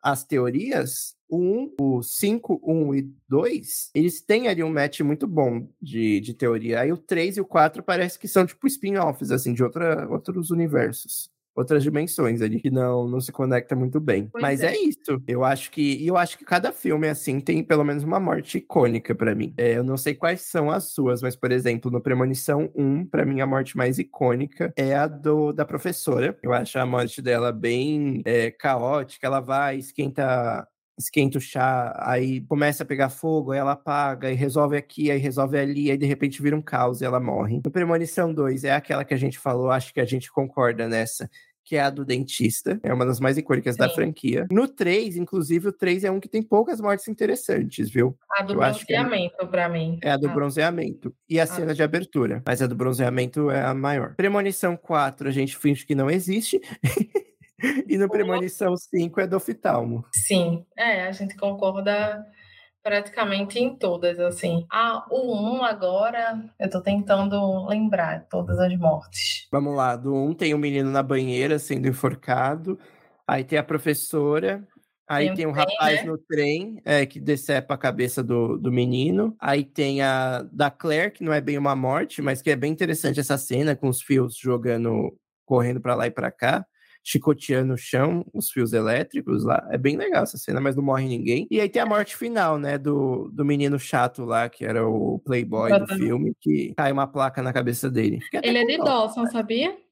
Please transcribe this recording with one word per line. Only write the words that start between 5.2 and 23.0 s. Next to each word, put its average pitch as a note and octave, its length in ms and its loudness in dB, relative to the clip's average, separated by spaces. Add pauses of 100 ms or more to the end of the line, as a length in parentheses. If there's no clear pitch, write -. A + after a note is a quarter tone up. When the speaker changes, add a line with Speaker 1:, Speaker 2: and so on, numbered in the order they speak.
Speaker 1:
bom B2+ 420 0 (120)
de, A2+ 380 0
de A2 140 -8
teoria. A#2 480 0
Aí C#3+ 100 2
o F3 60 0
três F3+ 400 -2
e G3+ 40 -2
o F#3+ 40 -2
quatro D#3+ 380 4
parece F3+ 340 0
que - 100 -12
são, F#3 180 6
tipo, - 220 -6
spin-offs, F#3+ 640 0
assim, B2+ 220 0
de A#2+ 100 4
outra, D#3+ 460 0
outros F3 420 -4
universos. C#3+ 760 0 (240)
Outras C3+ 280 2
dimensões D3 580 0
ali, A2 200 0
que C3+ 100 0
não, B2 380 2
não B2 120 -2
se C3 120 -8
conecta C3 440 0
muito C3 240 0
bem. G#2+ 320 0
Speaker 2:
Pois A#3 120 -4
Speaker 1:
Mas C#3 180 0
Speaker 2:
é. E3 140 2
Speaker 1:
é G#4+ 40 0
isso. C#4+ 480 0
Eu A#2+ 160 0
acho C3 280 0
que, C#3+ 260 0
e D3 80 -4
eu F3+ 100 2
acho F3 220 0
que - 80 -20
cada F3+ 260 2
filme, D#3 360 0
assim, D3+ 320 -2
tem D#3+ 240 0
pelo D3+ 200 4
menos C#3+ 200 0
uma E3+ 160 0
morte F#3 400 -2
icônica A#2 560 2
pra A2+ 180 0
mim. A2 240 -4
É, A#2 180 2
eu A#2+ 80 0
não C3 140 0
sei D3 160 -2
quais F3 280 -2
são D3+ 280 0
as F#3+ 220 -2
suas, B2 280 2
mas, B2+ 160 -4
por B2 160 0
exemplo, B2 380 0
no A#2+ 100 0
Premonição C3 760 0
um, C#3+ 280 2